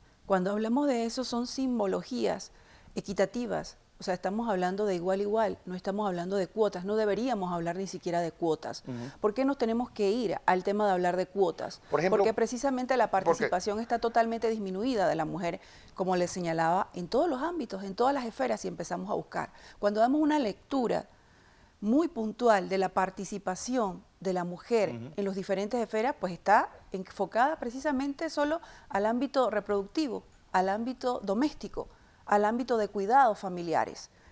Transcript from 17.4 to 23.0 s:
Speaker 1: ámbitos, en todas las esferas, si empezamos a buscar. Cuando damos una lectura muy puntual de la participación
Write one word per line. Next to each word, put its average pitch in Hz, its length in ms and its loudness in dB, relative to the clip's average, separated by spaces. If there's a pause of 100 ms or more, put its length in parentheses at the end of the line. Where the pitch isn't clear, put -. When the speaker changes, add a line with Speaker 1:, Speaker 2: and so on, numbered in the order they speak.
Speaker 1:
ámbitos, 285 420 -4
en 196 100 -8
todas 247 200 4
las 269 100 -2
esferas, 240 380 -2
si 190 80 -6
empezamos 175 400 -6
a 208 60 -2
buscar. - 360 -6 (280)
Cuando 208 200 2
damos 262 220 4
una 302 180 4
lectura 214 680 -2 (720)
muy 269 260 4
puntual 214 600 2
de 190 80 0
la 190 120 2
participación 190 1120 -2 (200)